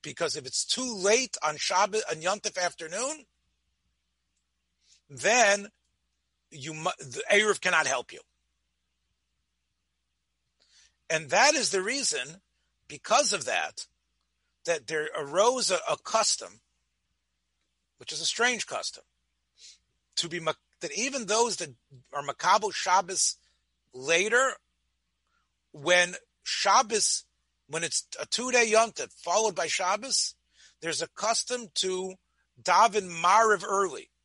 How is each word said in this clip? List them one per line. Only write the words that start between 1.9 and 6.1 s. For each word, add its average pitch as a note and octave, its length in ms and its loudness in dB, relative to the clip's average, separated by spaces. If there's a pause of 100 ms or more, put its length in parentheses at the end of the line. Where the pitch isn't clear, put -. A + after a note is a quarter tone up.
on D#3 140 -6
Yontif G3+ 340 -4
afternoon, F#3+ 680 -6 (1900)
then G3+ 560 4 (880)